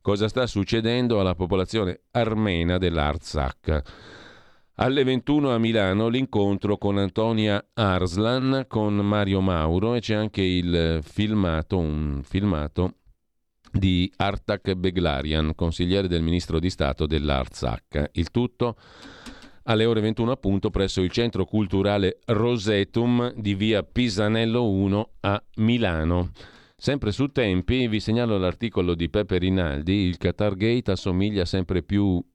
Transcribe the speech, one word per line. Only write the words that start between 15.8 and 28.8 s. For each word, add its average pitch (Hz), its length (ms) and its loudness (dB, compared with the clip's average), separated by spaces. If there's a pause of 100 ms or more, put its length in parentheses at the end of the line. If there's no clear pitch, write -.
del 85 140 0
ministro 82 360 0
di 87 120 0
Stato 73 360 -2
dell'Artsakh. 71 1080 -4
Il 85 180 -4
tutto 120 460 -2 (880)
alle 110 200 2
ore 113 160 2
ventuno, 113 320 0
appunto, 98 380 0
presso 95 320 0
il 90 80 2
Centro 113 340 0
Culturale 101 800 0
Rosetum 120 1120 0
di 101 180 -2
via 104 280 2
Pisanello 113 840 0
uno 98 420 0 (100)
a 101 200 0 (160)
Milano. 90 760 2 (460)
Sempre 131 360 -2
su 139 160 0
Tempi 120 600 0
vi 107 120 -2
segnalo 110 380 0
l'articolo 90 560 -2